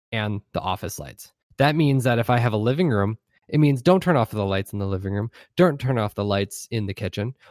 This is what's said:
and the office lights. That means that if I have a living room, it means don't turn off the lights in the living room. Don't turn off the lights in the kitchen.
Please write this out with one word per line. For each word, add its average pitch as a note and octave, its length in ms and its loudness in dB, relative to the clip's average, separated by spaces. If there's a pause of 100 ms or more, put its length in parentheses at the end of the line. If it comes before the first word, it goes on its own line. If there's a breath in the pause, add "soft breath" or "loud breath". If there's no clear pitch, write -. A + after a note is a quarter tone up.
(120)
and G#2+ 300 -4 (120)
the F2 60 -4
office F#2 400 -6
lights. - 320 -16 (260)
That D3 180 2
means C#3 280 2
that A#2+ 160 2
if A2+ 100 0
I B2 100 4
have A2+ 140 0
a A2 40 2
living C#3 320 0
room, G#2+ 280 0 (300)
it D3+ 120 0
means C#3+ 220 4
don't F3+ 220 4
turn E3+ 140 2
off A2+ 140 0
the G#2+ 140 -2
lights F#2+ 280 -2
in G2+ 60 -4
the G2 80 -2
living G2 260 -4
room. G#2 160 -2 (260 soft breath)
Don't E3 240 4
turn B2+ 180 -2
off G#2 180 -2
the G#2 100 -4
lights G2+ 460 -2
in A2 160 -2
the G2 60 -6
kitchen. F#2+ 420 -6 (160 soft breath)